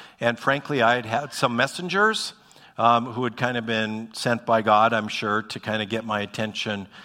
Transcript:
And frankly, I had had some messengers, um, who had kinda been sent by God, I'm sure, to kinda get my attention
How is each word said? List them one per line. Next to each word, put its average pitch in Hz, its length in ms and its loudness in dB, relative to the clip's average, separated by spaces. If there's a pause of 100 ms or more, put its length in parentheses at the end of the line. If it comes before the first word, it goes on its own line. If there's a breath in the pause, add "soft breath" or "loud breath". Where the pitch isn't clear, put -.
(200 loud breath)
And 117 180 0
frankly, 139 420 -2
I 117 140 6
had 123 120 -2
had 139 260 -4
some 120 240 0
messengers, 180 800 0 (440 soft breath)
um, 117 360 4
who 123 100 -2
had 117 120 -4
kinda 123 260 -2
been 110 520 -4
sent 120 320 -2
by 113 160 4
God, 110 300 6
I'm 107 160 0
sure, 107 340 -2
to - 160 -12
kinda 107 280 -4
get 110 180 -4
my 107 160 -2
attention 104 680 -6 (180 loud breath)